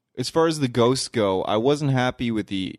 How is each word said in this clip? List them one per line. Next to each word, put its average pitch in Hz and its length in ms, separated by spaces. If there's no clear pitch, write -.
As 127 140
far 160 160
as 156 120
the 135 80
ghosts 120 400
go, 98 360
I 101 140
wasn't 143 340
happy 127 400
with 104 160
the, 95 300